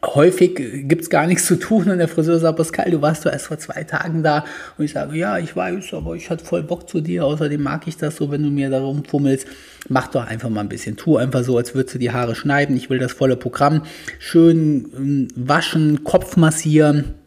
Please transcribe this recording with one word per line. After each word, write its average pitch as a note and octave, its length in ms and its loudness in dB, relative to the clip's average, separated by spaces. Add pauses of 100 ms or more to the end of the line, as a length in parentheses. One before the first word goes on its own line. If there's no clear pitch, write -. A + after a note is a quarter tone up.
Häufig F3+ 560 4 (280)
gibt's E3 220 0
gar D#3 160 2
nichts F3 200 0
zu F3+ 100 2
tun G3+ 340 0
und F#3 80 0
der E3+ 100 2
Friseur E3 300 0
sagt, D#3+ 200 2
„Pascal, E3 320 -2
du D#3+ 100 0
warst D3+ 240 0
doch D3+ 80 0
erst - 140 -8
vor D3+ 120 -8
zwei - 260 -10
Tagen D#3+ 380 -4
da.“ D3+ 220 2 (320)
Und D3+ 80 -2
ich C#3+ 80 -4
sage, D3 240 -6
„Ja, F#3+ 220 -2
ich E3 160 -10
weiß, F3+ 400 -6
aber E3 220 -8
ich - 140 -12
hatte E3 140 -6
voll E3+ 180 -4
Bock E3+ 260 -8
zu E3 120 -2
dir. E3+ 240 -2
Außerdem D3 380 -2
mag C#3+ 240 -4
ich D#3+ 100 -10
das D3+ 200 -6
so, D3 140 -4
wenn D3 120 -2
du D3 80 2
mir C#3 200 0
da C3 100 0
rumfummelst. C3+ 680 0 (420)
Mach B2+ 200 0
doch A#2+ 180 -4
einfach A2+ 240 -6
mal G#2+ 100 -2
ein G#2 80 -4
bisschen. G#2 280 -10
Tu D#3 200 2
einfach B2+ 280 0
so, B2+ 120 0
als B2 180 -2
würdest C3 200 -4
du B2+ 40 -6
die A#2+ 120 -2
Haare A#2+ 240 -2
schneiden. C#3+ 420 0
Ich - 140 -4
will C3 80 0
das B2 140 -2
volle C3 240 2
Programm. C#3+ 460 2 (360)
Schön, D#3+ 760 4
ähm, C3+ 400 0
waschen, D3+ 680 2
Kopf - 320 2
massieren.“ D3+ 800 4 (120)